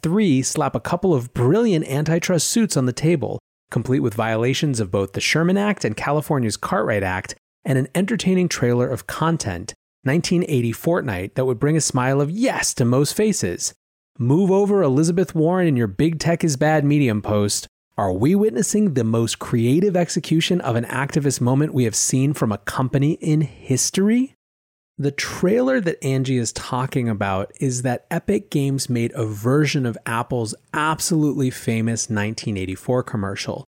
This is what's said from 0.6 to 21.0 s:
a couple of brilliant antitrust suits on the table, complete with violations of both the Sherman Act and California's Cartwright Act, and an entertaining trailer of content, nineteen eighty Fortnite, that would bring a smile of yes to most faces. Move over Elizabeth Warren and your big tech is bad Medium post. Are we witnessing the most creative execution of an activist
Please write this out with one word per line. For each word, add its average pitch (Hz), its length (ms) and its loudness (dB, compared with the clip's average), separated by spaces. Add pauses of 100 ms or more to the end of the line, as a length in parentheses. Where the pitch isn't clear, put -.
a 117 60 -4
couple 175 340 0
of 120 180 -2
brilliant 170 540 2
antitrust 156 640 0
suits 226 280 0
on 131 100 2
the 123 60 0
table, 120 460 -2 (320)
complete 127 300 0
with 123 120 0
violations 113 680 0
of 95 100 -4
both 98 240 -2
the - 60 -6
Sherman 175 360 2
Act 202 260 0
and 107 140 -2
California's 143 640 -2
Cartwright 123 440 -2
Act, 92 320 -4 (300)
and 131 140 0
an 131 160 0
entertaining 185 540 2
trailer 120 380 0
of 131 200 -6
content, 120 680 -2 (320)
nineteen 170 440 2
eighty 120 240 0
Fortnite, 110 600 -2
that 131 120 0
would 123 120 0
bring 151 180 2
a 156 40 2
smile 135 400 0
of 147 100 0
yes - 440 -2
to 131 100 0
most 127 300 2
faces. 196 580 -2 (460)
Move 156 320 2
over 196 320 2
Elizabeth 165 520 2
Warren 170 320 2
and 139 120 2
your 117 80 2
big 147 320 0
tech 170 260 0
is 143 140 0
bad 156 260 2
Medium 139 380 2
post. 104 440 0 (300)
Are 98 160 0
we 123 220 2
witnessing 214 580 2
the 127 120 0
most 113 340 0
creative 147 580 2
execution 175 640 0
of 123 160 -2
an 120 80 -2
activist 139 560 -2